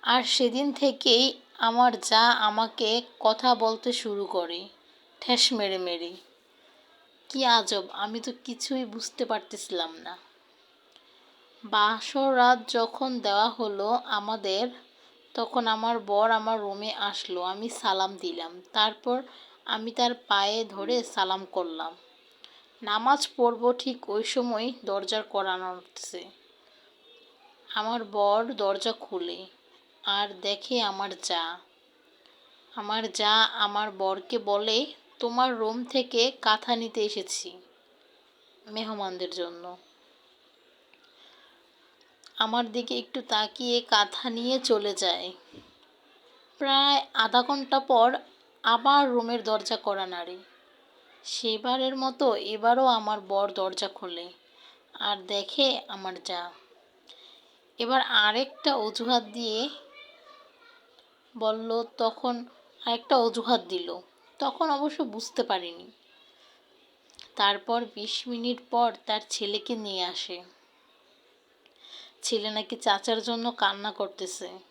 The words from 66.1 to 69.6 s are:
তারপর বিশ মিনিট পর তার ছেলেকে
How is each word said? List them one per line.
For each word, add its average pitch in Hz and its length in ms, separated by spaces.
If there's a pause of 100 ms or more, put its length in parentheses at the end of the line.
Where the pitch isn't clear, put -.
তারপর 208 500 (100)
বিশ 214 320
মিনিট 240 320 (120)
পর 233 220 (120)
তার 214 140 (100)
ছেলেকে 208 460